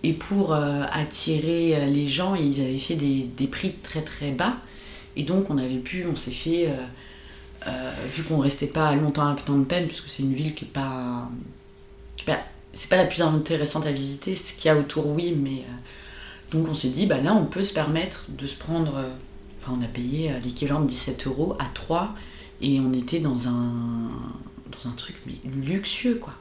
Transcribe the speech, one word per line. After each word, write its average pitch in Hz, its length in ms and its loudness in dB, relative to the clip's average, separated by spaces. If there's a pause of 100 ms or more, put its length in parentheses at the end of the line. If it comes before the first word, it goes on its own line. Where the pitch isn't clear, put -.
Et 160 100 4
pour, 196 400 2
euh, 143 380 2
attirer, 160 840 2
euh, 143 100 4
les 143 220 4
gens, 180 280 2
ils 143 240 4
avaient 131 180 2
fait 165 180 -2
des, 135 420 2
des 135 100 2
prix 180 260 -2 (100)
très, - 180 -4
très 147 300 -4
bas. 185 260 2 (580)
Et 151 80 -2
donc, 190 260 2
on 147 80 2
avait 127 200 0
pu, 175 340 -4
on 143 60 0
s'est - 140 -4
fait, 165 360 2
euh, 143 60 0 (960)
euh, 127 240 -4 (220)
vu 160 100 -4
qu'on 156 160 2
restait 139 280 2
pas 156 280 4
longtemps 147 300 4
à 143 100 2
Phnom 143 280 4
Penh, 175 240 2
puisque - 220 -8
c'est - 140 -2
une 135 100 4
ville 151 200 0
qui - 120 -8
est - 20 -12
pas, 127 600 -4 (880)
qui - 60 -10
est 156 100 0
pas, - 80 -2 (320)
c'est - 160 -4
pas 185 80 8
la 185 80 8
plus - 160 0
intéressante 156 640 2
à 147 60 0
visiter, 139 440 -2
ce - 180 -2
qu'il - 120 -2
y 160 40 8
a 151 80 8
autour, 147 300 2
oui, 170 300 2
mais, 135 260 0
euh, - 880 -14
donc 160 180 4
on 151 60 0
s'est 131 140 2
dit, 147 160 2
bah 139 160 4
là, 165 120 4
on 190 120 6
peut 190 180 -2
se - 100 0
permettre 160 560 0
de 135 160 -8
se 139 120 -6
prendre, 156 400 0
euh, 131 120 -4 (520)
enfin, 127 180 -4
on 120 40 0
a 117 40 -2
payé, 135 440 -2
euh, 127 120 -2
l'équivalent 143 380 0
de 139 60 4
dix-sept - 400 -2
euros 139 320 0
à 143 140 0
trois, 190 400 0 (480)
et 139 200 4
on 131 100 4
était 127 280 0
dans 123 280 2
un, 120 240 2 (1000)
dans - 180 -8
un 120 80 -6
truc, - 180 -10 (120)
mais 127 80 -8 (300)
luxueux, 202 500 0
quoi. 147 260 -8